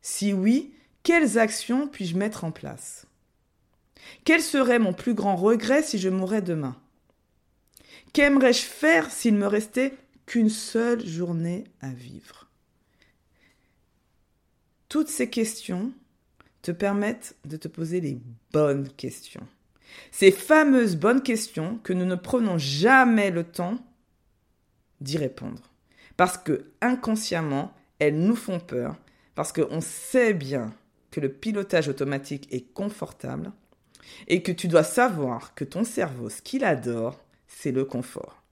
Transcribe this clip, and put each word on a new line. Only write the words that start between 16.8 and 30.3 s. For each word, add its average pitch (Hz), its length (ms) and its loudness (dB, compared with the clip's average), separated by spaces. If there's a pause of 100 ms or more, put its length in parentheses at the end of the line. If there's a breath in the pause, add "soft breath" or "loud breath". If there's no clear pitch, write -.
de 151 120 -12
te 156 120 -12
poser 165 320 -6
les 139 180 -6 (340)
bonnes 143 360 0
questions. - 580 -14 (640 loud breath)
Ces 190 220 8
fameuses 262 640 4
bonnes 233 260 2
questions 220 600 -4
que - 100 -6
nous 180 120 0
ne 180 120 -2
prenons 196 420 0
jamais 208 720 4
le 170 140 -2
temps 180 340 -6 (1200)
d'y 143 180 -6
répondre. - 520 -8 (460 soft breath)
Parce 180 220 2
que - 280 -4 (140)
inconsciemment, 214 920 -2 (260 soft breath)
elles 151 200 2
nous 208 180 4
font 185 240 -6
peur. 135 360 -6 (380 soft breath)
Parce 151 180 -6
qu'on 160 280 -2
sait 240 520 0